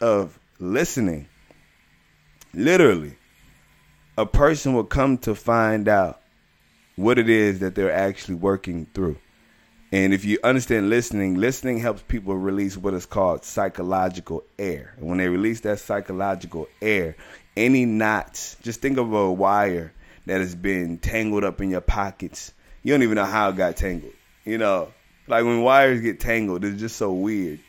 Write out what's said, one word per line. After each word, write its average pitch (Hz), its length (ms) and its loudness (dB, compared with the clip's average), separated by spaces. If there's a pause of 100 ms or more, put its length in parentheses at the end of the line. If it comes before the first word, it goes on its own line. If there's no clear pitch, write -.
of 101 360 0 (200)
listening, 95 680 -2 (1300)
literally, 104 640 4 (1040)
a 110 80 0
person 143 480 4
will 113 100 2
come 135 320 2
to 110 180 -4
find 110 540 2
out 98 320 2 (760)
what 117 220 4
it 113 120 4
is 104 300 4
that 95 140 -4
they're 95 160 0
actually 95 440 -2
working 87 580 -4
through. 85 240 -4 (760)
And 95 220 2
if 98 140 0
you 104 180 2
understand 120 460 2
listening, 104 460 0
listening 123 420 -2
helps 113 240 -4
people 98 340 -4
release 98 400 -2
what 95 160 -4
is 90 140 -6
called 92 360 0
psychological 92 1000 -4 (140)
air. 82 400 -8
And 76 100 -10
when 90 80 -2
they 92 120 0
release 107 320 -2
that 104 180 -2
psychological 95 880 -6 (140)
air, 95 340 -2 (400)
any 123 300 4
knots, 107 760 -2
just 117 200 -10
think 135 160 -2
of 113 160 -2
a 98 180 2
wire 95 640 0 (320)
that 95 160 -2
has 90 120 -6
been 87 440 -4
tangled 110 440 -2
up 95 200 -4
in 95 80 -2
your 90 100 -2
pockets. - 720 -6 (300)
You 127 100 -2
don't 139 100 4
even 110 120 4
know 101 100 2
how 104 240 2
it 95 80 -2
got 90 200 0
tangled. 87 360 -6 (320)
You 110 140 -4
know, 98 340 0 (340)
like, 117 200 2
when 117 160 2
wires 131 400 6
get 113 180 -2
tangled, 101 460 -2
it's 101 120 -4
just 110 180 -8
so 101 160 -2
weird. 92 560 -4